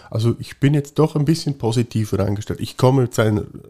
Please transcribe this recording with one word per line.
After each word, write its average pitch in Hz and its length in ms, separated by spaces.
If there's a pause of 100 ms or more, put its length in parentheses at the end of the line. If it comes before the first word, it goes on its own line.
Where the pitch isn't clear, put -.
(100)
also 117 280
ich - 220
bin 139 140
jetzt 147 240
doch 156 180
ein 147 80
bisschen 151 320
positiver 110 640
eingestellt. 101 400
Ich - 160
komme 131 260
mit 117 120
seiner 107 300 (260)